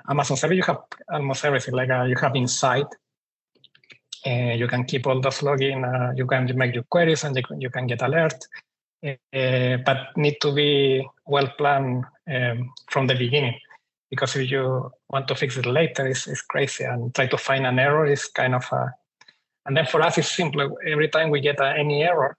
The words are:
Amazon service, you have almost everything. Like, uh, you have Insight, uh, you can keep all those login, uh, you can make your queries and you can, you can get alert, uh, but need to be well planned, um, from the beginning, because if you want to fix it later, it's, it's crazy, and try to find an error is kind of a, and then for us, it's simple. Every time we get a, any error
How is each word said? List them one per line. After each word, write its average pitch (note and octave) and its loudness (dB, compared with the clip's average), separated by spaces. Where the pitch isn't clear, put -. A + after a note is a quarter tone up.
Amazon C#3+ 0
service, D#3+ 2
you F#3 4
have E3 0
almost C#3 -2
everything. C#3 0
Like, B2+ 0
uh, B2+ 2
you B2+ 2
have C3+ 2
Insight, C3 0
uh, B2 0
you A#2+ 0
can B2 -2
keep B2+ -4
all C3 2
those C3 -2
login, C3+ 0
uh, B2+ -2
you B2+ -2
can B2+ 0
make B2 0
your A#2 -4
queries E3 2
and C#3 -4
you B2+ 0
can, D3 -10
you C3 -6
can B2+ -6
get A#2 -2
alert, D#3 2
uh, B2+ 0
but C3+ -2
need D3 2
to D3 2
be C#3 2
well C#3 2
planned, C#3 2
um, B2 -4
from C3+ 0
the C3 2
beginning, B2 0
because C3 -2
if C3 -2
you C3 -2
want C3+ -4
to C3+ -2
fix C3 -2
it B2 -4
later, C#3 0
it's, C3 -4
it's C#3 -6
crazy, C3+ -4
and B2 -4
try C3 2
to B2+ 0
find C3+ 0
an B2+ 2
error D3 4
is C#3+ 2
kind C3 0
of B2 -2
a, C3 -2
and C#3 0
then D#3+ 4
for D#3 2
us, F3 4
it's D#3 0
simple. D3+ -2
Every D3+ 2
time D#3+ 2
we C#3+ 2
get C#3+ 0
a, C#3 2
any D3 2
error D#3 2